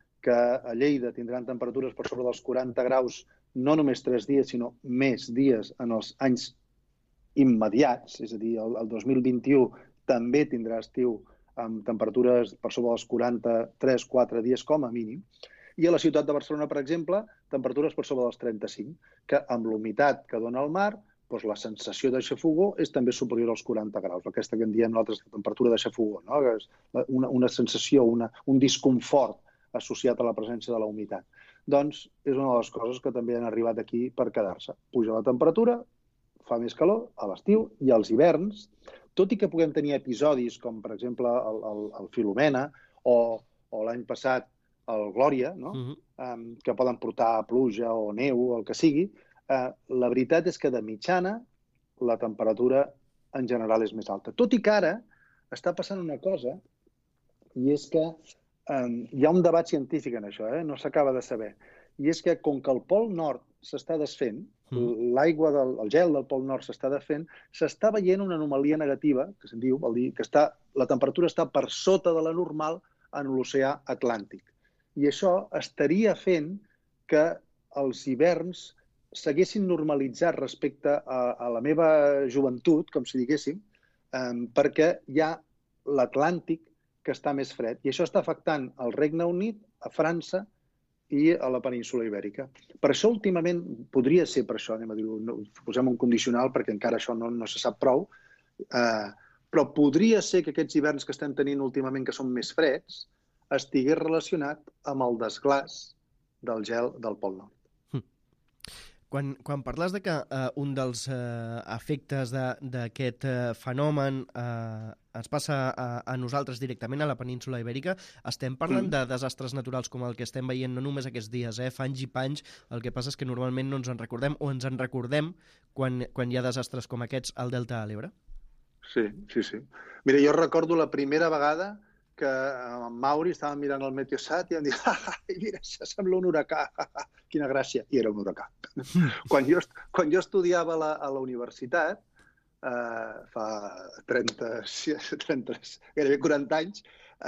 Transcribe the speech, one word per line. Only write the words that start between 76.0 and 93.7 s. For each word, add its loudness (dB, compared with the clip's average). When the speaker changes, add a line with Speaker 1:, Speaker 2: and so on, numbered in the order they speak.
Speaker 1:
fent 0
que 4
els -4
hiverns 0
s'haguessin 0
normalitzat 0
respecte -4
a, 0
a -6
la -2
meva 4
joventut, 2
com -2
si -4
diguéssim, 0
em, -4
perquè 4
hi 0
ha 2
l'Atlàntic 0
que 0
està -4
més -4
fred. -4
I -2
això 0
està 0
afectant -2
el -4
Regne 0
Unit, -2
a -10
França -2
i 6
a -2
la -2
península -4
Ibèrica. -6
Per 6
això, 4
últimament, 2